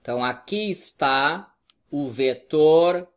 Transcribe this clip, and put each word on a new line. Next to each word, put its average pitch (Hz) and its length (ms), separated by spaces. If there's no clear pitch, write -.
Então, 123 220
aqui 202 460
está 147 800
o 143 220
vetor 156 1040